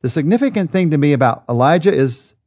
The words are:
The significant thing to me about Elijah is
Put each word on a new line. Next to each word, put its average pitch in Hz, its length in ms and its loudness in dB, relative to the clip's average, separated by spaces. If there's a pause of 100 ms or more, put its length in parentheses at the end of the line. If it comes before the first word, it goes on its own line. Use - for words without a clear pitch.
The 123 80 -4
significant 196 600 -2
thing 180 200 0
to 151 80 0
me 147 160 2
about 127 340 0
Elijah 156 460 2
is 135 400 -4 (120)